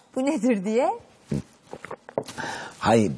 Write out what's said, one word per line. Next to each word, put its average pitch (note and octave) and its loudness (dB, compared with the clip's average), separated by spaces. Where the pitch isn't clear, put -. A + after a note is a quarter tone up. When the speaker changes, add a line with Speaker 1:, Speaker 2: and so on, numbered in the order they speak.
Speaker 1:
Bu C4 0
nedir A#3+ 2
diye. A#3 2
Speaker 2:
Hayır, G#2+ 4